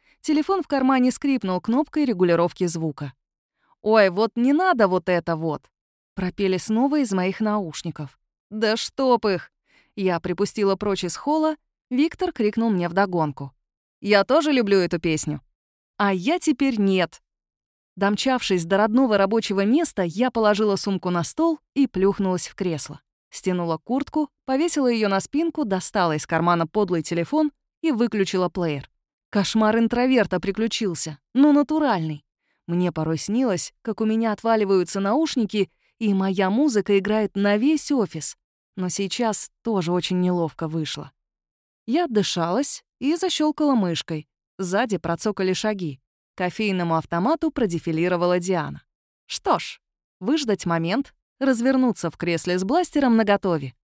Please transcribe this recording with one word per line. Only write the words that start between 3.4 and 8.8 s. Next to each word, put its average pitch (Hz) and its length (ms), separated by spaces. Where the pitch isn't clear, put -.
"Ой, 214 280
вот 208 260
не 254 180
надо 302 340
вот 180 220
это 170 260
вот!" 156 340
пропели 185 420
снова 262 420
из 233 120
моих 190 300
наушников. 175 760
"Да 214 280
чтоб 254 480